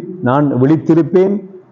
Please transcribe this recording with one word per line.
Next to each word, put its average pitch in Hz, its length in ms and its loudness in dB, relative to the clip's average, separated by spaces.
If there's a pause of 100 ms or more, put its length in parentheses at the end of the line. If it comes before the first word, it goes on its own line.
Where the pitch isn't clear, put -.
(220)
நான் 139 260 2 (140)
விழித்திருப்பேன், 165 760 2 (360)